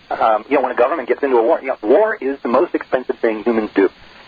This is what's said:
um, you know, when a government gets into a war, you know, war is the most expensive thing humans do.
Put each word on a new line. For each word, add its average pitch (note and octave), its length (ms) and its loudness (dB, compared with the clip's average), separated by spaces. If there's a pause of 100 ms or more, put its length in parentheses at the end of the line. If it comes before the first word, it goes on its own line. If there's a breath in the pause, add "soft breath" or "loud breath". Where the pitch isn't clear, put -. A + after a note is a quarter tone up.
(100)
um, A2+ 380 0
you C#3 80 0
know, C3+ 60 2
when B2+ 100 -4
a A2 40 -6
government B2+ 320 0
gets - 140 -2
into C3+ 140 2
a A#2 60 4
war, D#3 180 2
you C3+ 80 -10
know, B2+ 140 -4
war G#3 320 2
is C#3 280 -6
the B2+ 60 -6
most C#3 260 0
expensive B2+ 440 -4
thing A2 260 -2
humans A2+ 300 0
do. F#2+ 140 4 (400 loud breath)